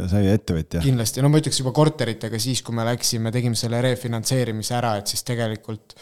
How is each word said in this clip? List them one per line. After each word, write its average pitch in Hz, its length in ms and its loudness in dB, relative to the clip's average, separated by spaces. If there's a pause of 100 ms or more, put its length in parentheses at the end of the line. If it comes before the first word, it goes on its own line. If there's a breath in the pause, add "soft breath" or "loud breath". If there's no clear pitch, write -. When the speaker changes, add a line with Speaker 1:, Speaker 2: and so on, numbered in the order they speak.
Speaker 1:
sai 98 200 4
ettevõtja? 87 540 0
Speaker 2:
Kindlasti. 123 400 0
No 143 80 4
ma 151 100 6
ütleks 143 220 -2
juba 127 100 -2
korteritega 117 720 0
siis, 123 240 -2
kui 117 100 -4
me 113 120 0
läksime, 113 440 -2
tegime 120 240 0
selle 117 260 -2
refinantseerimise 120 920 -2
ära, 120 220 0
et 101 160 -4
siis 113 100 -4
tegelikult 110 800 -4